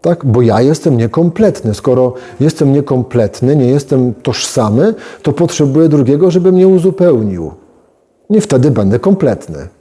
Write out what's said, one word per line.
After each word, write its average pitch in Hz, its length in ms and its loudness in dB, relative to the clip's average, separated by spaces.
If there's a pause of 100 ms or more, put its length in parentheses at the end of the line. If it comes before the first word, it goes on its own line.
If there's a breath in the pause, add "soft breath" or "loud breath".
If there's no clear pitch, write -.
Tak? 165 240 -2
Bo 123 180 2
ja 120 180 2
jestem 147 360 2
niekompletny. 165 760 -2
Skoro 127 400 0 (260 loud breath)
jestem 147 320 0
niekompletny, 127 840 0
nie 127 120 2
jestem 131 460 0
tożsamy, 127 800 -2 (280 loud breath)
to 147 100 0
potrzebuję 160 560 0
drugiego, 143 420 2
żeby 180 220 2
mnie 185 160 4
uzupełnił. 160 840 0 (800)
I 214 100 2
wtedy 139 300 2
będę 107 280 0
kompletny. 120 680 -2 (120)